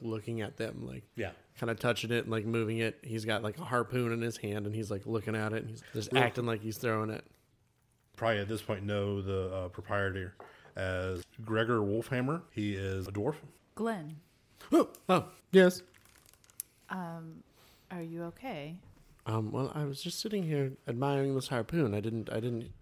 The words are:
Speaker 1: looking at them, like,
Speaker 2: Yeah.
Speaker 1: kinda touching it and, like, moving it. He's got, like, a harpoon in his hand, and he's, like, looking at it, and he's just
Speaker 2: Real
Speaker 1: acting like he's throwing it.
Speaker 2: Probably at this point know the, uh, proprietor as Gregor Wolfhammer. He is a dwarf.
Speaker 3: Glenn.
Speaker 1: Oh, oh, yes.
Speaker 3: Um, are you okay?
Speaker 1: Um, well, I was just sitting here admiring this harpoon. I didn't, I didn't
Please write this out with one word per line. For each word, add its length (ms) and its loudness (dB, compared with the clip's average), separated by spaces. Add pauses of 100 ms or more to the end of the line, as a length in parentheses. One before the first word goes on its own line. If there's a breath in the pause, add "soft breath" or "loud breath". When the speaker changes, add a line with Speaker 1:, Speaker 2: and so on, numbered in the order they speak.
Speaker 1:
looking 380 -4
at 160 -6
them, 280 -4
like, 200 -10 (100)
Speaker 2:
Yeah. 160 -4 (260)
Speaker 1:
kinda 200 0
touching 340 0
it 140 2
and, 80 -4
like, 120 0
moving 340 2
it. 260 0
He's 200 -4
got, 200 2
like, 140 -2
a 60 -8
harpoon 460 2
in 100 0
his 180 -2
hand, 280 -2
and 80 -2
he's, 160 -4
like, 160 -4
looking 300 0
at 160 0
it, 100 -2
and 80 -8
he's 120 -12 (100)
just 200 -4
Speaker 2:
Real 120 6
Speaker 1:
acting 200 0
like 160 -2
he's 180 -6
throwing 320 0
it. 140 -6 (920)
Speaker 2:
Probably 240 4
at 80 -2
this 140 -2
point 200 -2
know 400 0
the, 320 0
uh, 140 -4
proprietor 680 -2 (400 loud breath)
as 480 -2 (220)
Gregor 360 2
Wolfhammer. 680 0
He 240 -2
is 320 -2
a 60 -8
dwarf. 240 -2 (400)
Speaker 3:
Glenn. 400 -4 (560 loud breath)
Speaker 1:
Oh, 180 8 (180)
oh, 200 4 (240)
yes. 300 10 (1080)
Speaker 3:
Um, 540 -8 (480 loud breath)
are 120 -6
you 220 -6
okay? 520 -8 (500)
Speaker 1:
Um, 240 0
well, 240 -2
I 100 -2
was 180 -4
just 180 -6
sitting 240 -2
here 280 0 (140)
admiring 480 2
this 140 0
harpoon. 460 2
I 60 2
didn't, 300 -2
I 100 0
didn't 300 -4 (120)